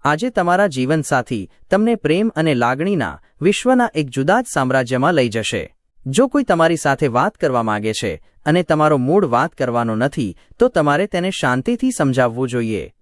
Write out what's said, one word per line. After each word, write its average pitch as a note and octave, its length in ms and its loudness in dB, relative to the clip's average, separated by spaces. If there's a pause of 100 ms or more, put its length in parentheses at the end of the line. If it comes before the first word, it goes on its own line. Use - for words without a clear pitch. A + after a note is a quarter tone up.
આજે D#3 260 0
તમારા F3+ 360 2
જીવનસાથી C3 840 -2 (200)
તમને A3 240 2
પ્રેમ F#3+ 420 0
અને D#3 180 2
લાગણીના B2+ 680 -2 (200)
વિશ્વના A#3+ 540 2
એક D3+ 140 -2
જુદા D3 320 0
જ B3 60 -6
સામ્રાજ્યમાં C3 680 0
લઈ B2+ 140 2
જશે. G#2+ 480 -6 (300)
જો E3+ 200 2
કોઈ C#4 180 -2
તમારી E3 320 2
સાથે C#3+ 320 0
વાત B2 260 0
કરવા B2+ 280 0
માંગે G#2+ 300 -2
છે F#2 300 -6 (240)
અને E3 160 2
તમારો D3+ 340 2
મૂડ D3+ 280 2
વાત B2+ 280 0
કરવાનો A#2 420 -2
નથી, A#2 420 -4 (220)
તો A#3+ 100 4
તમારે D#3 380 0
તેને F#3 240 -4
શાંતિથી F#3 600 -2
સમજાવવું B2+ 580 0
જોઈએ. A2+ 540 -4